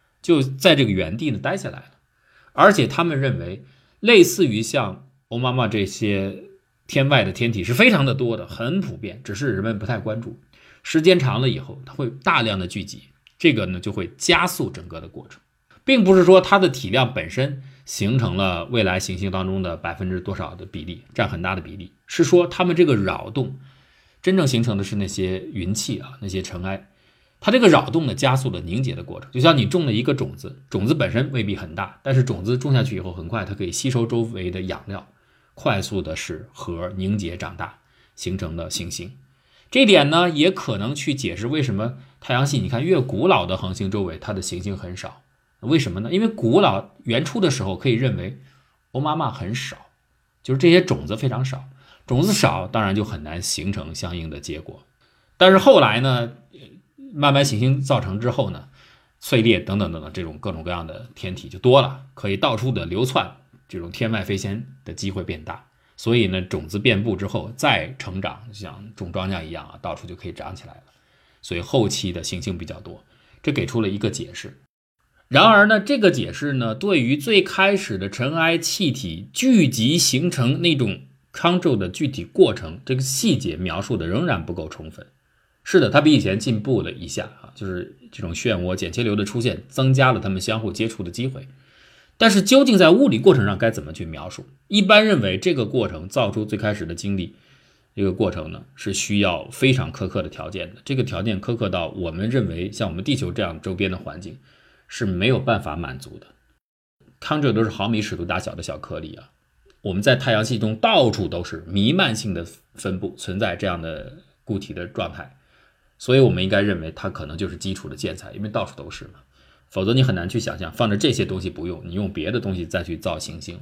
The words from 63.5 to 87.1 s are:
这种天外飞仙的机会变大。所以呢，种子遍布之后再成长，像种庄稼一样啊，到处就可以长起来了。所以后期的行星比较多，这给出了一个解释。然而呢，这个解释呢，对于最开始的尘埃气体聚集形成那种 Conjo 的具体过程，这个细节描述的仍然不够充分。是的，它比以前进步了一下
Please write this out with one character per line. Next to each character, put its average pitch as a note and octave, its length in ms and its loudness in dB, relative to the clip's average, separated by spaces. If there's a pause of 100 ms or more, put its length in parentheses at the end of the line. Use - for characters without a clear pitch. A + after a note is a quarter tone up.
这 F#2+ 100 -12
种 E2+ 140 -10
天 A2+ 200 -4
外 G#2 120 -2
飞 G2 140 -2
仙 G#2 280 -6 (200)
的 E2+ 80 -12
机 F#2+ 180 -6
会 F#2 140 -6
变 D#2+ 180 -10
大。 - 220 -14 (320)
所 A2+ 180 0
以 A2 120 4
呢， F#2 140 -2
种 E2 280 -8
子 G2 100 -4
遍 G#2 240 2
布 G#2+ 140 -2
之 G2 100 -6
后 F#2+ 300 -8
再 A#2 420 0
成 F#2+ 220 -10
长， - 320 -10
像 G2+ 420 -18
种 F2 160 -10
庄 F#2+ 180 -4
稼 F2 140 -6
一 D#2+ 80 -14
样 D2+ 140 -12
啊， - 160 -20
到 F2 120 -8
处 - 140 -12
就 F2 80 -14
可 F2+ 140 -12
以 - 20 -8
长 D#2 240 -14
起 - 100 -18
来 - 100 -20
了。 - 80 -20 (580)
所 F2 160 -6
以 - 20 -4
后 G#2+ 300 0
期 F2+ 240 -4
的 E2+ 100 -8
行 F2+ 180 -8
星 F#2 160 -6
比 E2+ 80 -12
较 E2 140 -14
多， - 240 -18 (400)
这 D3+ 80 -2
给 - 140 -2
出 A#2 160 -2
了 G#2 80 -2
一 G2+ 80 -4
个 G#2 120 -2
解 - 240 -8
释。 - 280 -16 (640)
然 D3 160 6
而 G#3 240 8
呢， G#3+ 120 4
这 B3 200 0
个 G3+ 100 6
解 G#2+ 240 0
释 D3 200 -4
呢， A#2 200 -2
对 D#3+ 300 0
于 B2+ 120 2
最 F#3 280 4
开 G3 340 2
始 G#2 220 -6
的 F#2+ 100 -6
尘 C3 260 -4
埃 E3 220 2
气 E3+ 340 -2
体 F2 400 -8
聚 A#3 360 6
集 A#2+ 280 2
形 E3 360 2
成 C3+ 320 0
那 E3+ 120 4
种 G#2+ 260 -2 (300)
Conjo F3 460 2
的 F#2+ 100 -2
具 C3 200 -4
体 G2 160 -8
过 - 280 4
程， D#2+ 320 -10
这 C3 120 -4
个 C3 60 -2
细 D3+ 360 0
节 - 180 -6
描 F2 240 -4
述 A2 160 -4
的 E2 120 -4
仍 A#2 180 0
然 G2 180 -2
不 F2 120 -10
够 D#2+ 120 -8
充 D#2 220 -16
分。 - 160 -20 (580)
是 - 160 4
的， A2+ 120 4
它 C#3+ 100 6
比 D3+ 120 8
以 C3 60 6
前 G#2 200 0
进 A2 200 -2
步 G2+ 220 0
了 E2+ 100 -6
一 - 160 -12
下 - 180 -8 (180)